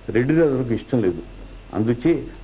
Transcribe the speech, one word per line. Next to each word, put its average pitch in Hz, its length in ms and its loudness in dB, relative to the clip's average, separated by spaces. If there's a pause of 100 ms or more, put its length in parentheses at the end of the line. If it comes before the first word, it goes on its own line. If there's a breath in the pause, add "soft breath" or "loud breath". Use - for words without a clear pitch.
రెడ్డిరాజులకు 131 640 2
ఇష్టం 117 280 0
లేదు. 165 200 0 (520)
అందుచే 120 500 0 (200 loud breath)